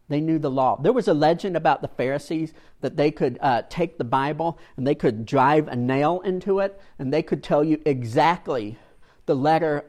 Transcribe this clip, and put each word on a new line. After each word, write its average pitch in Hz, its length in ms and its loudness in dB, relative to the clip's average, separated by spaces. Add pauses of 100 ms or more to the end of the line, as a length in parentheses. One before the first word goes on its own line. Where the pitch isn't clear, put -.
They 147 140 -2
knew 160 160 0
the 147 140 -2
law. 127 280 2
There 175 140 2
was 233 140 0
a 175 80 4
legend 170 420 2
about 156 240 0
the 143 60 -8
Pharisees 143 680 -4 (280)
that 131 140 -4
they 151 140 4
could, 147 320 -2
uh, 123 280 2
take 175 280 -4
the - 60 -4
Bible 147 560 -2 (180)
and 127 80 -4
they 143 80 2
could 117 320 -2
drive 143 420 4
a 135 80 -8
nail 139 460 0
into 190 380 -2
it, 196 200 -4 (200)
and 131 120 -4
they 156 120 0
could 156 180 -4
tell 151 220 2
you 156 240 0
exactly 135 920 0 (480)
the 151 100 2
letter 151 540 2